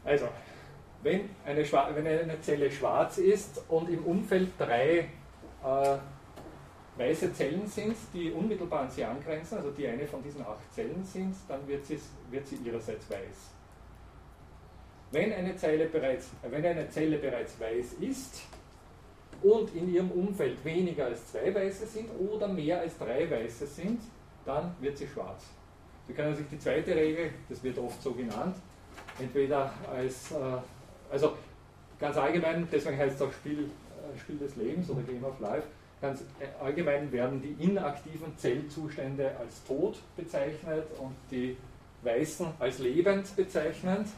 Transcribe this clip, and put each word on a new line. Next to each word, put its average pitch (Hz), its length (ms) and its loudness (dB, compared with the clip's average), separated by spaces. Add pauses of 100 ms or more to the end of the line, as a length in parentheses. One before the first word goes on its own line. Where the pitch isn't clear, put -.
Also, 139 240 4 (720)
wenn 185 260 2 (160)
eine 147 200 2
Schwa-, 139 300 6
wenn 151 120 0
eine 160 340 2
Zelle 143 300 4
schwarz - 480 2
ist 196 500 6
und 165 220 2
im 156 140 0
Umfeld 185 540 4
drei, 151 500 6 (560)
äh, 139 320 6 (1000)
weiße 160 380 2
Zellen 160 320 0
sind, 214 280 -2 (200)
die 170 180 -2
unmittelbar 180 500 0
an 131 80 -4
sie 135 140 -4
angrenzen, 156 540 -4
also 143 120 -2
die 139 160 -4
eine 123 200 -2
von - 160 -8
diesen 143 200 -10
acht - 320 -10
Zellen 156 300 -4
sind, 190 300 -4 (120)
dann 139 220 -6
wird 143 160 -2
sie, 151 140 -4 (320)
wird 139 160 -4
sie 131 100 -8
ihrerseits 117 540 -6
weiß. 95 400 -8 (1600)
Wenn 190 200 4
eine 185 240 0
Zelle 156 300 4
bereits, 135 420 0 (140)
wenn 139 220 -2
eine 165 240 2
Zelle 156 300 2
bereits 123 420 -2
weiß 120 400 -2
ist - 420 -4 (1000)
und 214 340 8
in 175 200 0
ihrem 185 160 4
Umfeld 180 540 0
weniger 160 420 2
als 117 240 -6
zwei 190 240 0
Weiße 196 320 0
sind 226 320 -8
oder 208 300 0
mehr 170 320 2
als 165 180 -4
drei 139 320 0
Weiße 117 380 -2
sind, 214 320 -2 (440)
dann 156 360 -2
wird 139 180 -2
sie - 80 -6
schwarz. - 380 -8 (640)
Sie 127 40 -10
können 151 220 0
sich 147 160 -4
die 147 80 -10
zweite 160 380 2
Regel, 156 340 4 (180)
das 123 140 -8
wird 127 160 -2
oft 120 240 -6
so 131 100 -2
genannt, 123 440 -2 (640)
entweder 135 540 2 (200)
als, 127 400 -2
äh, - 20 -6 (760)
also 147 220 4 (680)
ganz 147 180 0
allgemein, 165 540 4
deswegen 143 260 2
heißt 139 200 4
es 143 60 2
auch 131 100 2
Spiel, 147 320 -4
äh, - 540 -10
Spiel 151 200 -8
des 143 180 -6
Lebens 143 340 0
oder 139 120 0
Game 127 220 -4
of 135 160 -4
Life, 113 260 -2 (340)
ganz 135 220 -4 (380)
allgemein 147 500 2
werden 127 320 0
die 147 220 -6
inaktiven 156 720 0
Zellzustände 139 1040 -2
als - 260 -10
tot 156 340 0 (180)
bezeichnet 156 680 -2 (140)
und 131 140 -8 (160)
die 127 260 -2 (460)
weißen 139 440 2 (120)
als 127 200 0
lebend 180 560 4
bezeichnet. 185 720 2 (100)